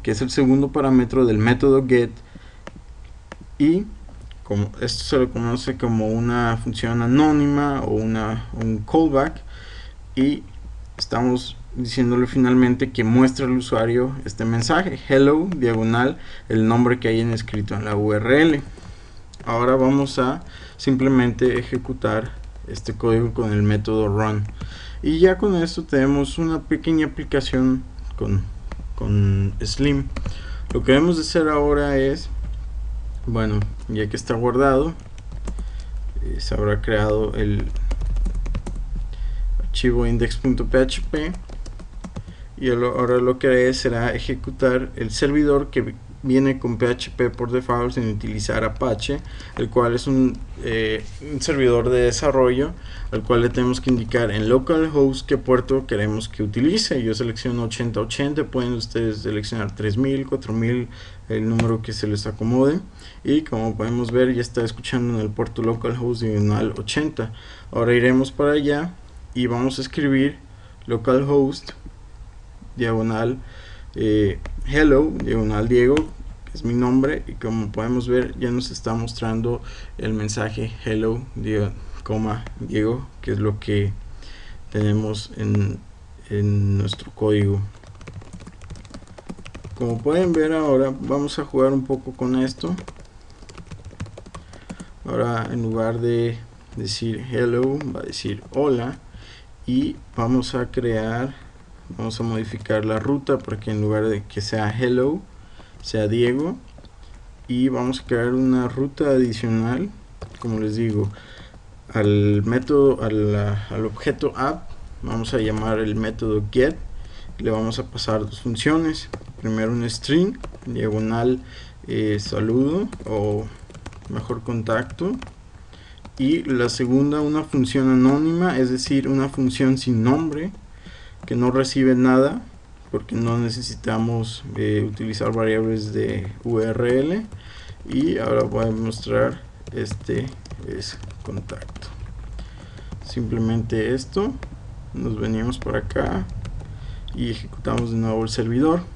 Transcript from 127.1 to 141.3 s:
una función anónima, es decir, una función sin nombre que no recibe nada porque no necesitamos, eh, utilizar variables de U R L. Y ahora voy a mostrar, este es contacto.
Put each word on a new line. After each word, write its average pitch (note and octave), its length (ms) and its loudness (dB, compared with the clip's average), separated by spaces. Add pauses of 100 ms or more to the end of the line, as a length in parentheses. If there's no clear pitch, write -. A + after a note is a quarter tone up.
una D3+ 220 0
función C3 460 2
anónima, D3 680 4
es B2+ 140 2
decir, C3 360 0
una C3+ 220 2
función C3 480 2
sin A#2+ 260 2
nombre D3+ 480 2 (760)
que A#2+ 100 -2
no B2 160 4
recibe C3 440 4
nada C3 460 6 (480)
porque - 260 -4
no A#2 220 0
necesitamos, A2+ 1080 -2 (100)
eh, G#2 340 0
utilizar A2 440 -4
variables A2 600 0
de G#2+ 380 -2 (140)
U A#2 160 2
R A#2+ 380 2
L. F3+ 260 0 (640)
Y C3 300 0
ahora A#2 260 2
voy A#2 220 0
a A2+ 60 0
mostrar, A2+ 680 -2 (320)
este A#2 520 -4 (420)
es - 300 -10 (240)
contacto. - 680 -12 (1160)